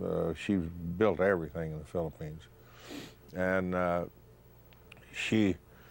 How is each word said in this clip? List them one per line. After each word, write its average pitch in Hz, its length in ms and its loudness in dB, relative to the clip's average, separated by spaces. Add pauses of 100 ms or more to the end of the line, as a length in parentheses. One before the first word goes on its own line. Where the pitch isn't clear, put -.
uh, 85 280 0
she 101 220 0
built 87 640 0
everything 82 520 2
in 76 80 -6
the 78 60 -12
Philippines. 90 560 -6 (920)
And, 92 400 0
uh, 87 300 2 (1080)
she, 104 420 2 (360)